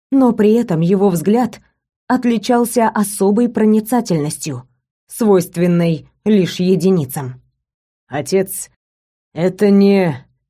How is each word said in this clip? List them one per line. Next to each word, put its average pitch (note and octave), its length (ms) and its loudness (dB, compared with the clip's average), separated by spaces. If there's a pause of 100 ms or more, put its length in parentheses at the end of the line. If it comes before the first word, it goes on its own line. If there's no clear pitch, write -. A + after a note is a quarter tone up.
(100)
но C4 220 4
при G#3+ 220 2
этом A#3 260 0
его F#3+ 300 2
взгляд G#3 500 -2 (460)
отличался A#3+ 840 0
особой G#3 600 0
проницательностью, G#3+ 1200 -2 (400)
свойственной F3 1000 0 (160)
лишь G3+ 360 0
единицам. D#3+ 800 -2 (640)
«Отец, F#3 640 -6 (640)
это F#3 360 0
не G3 540 2 (260)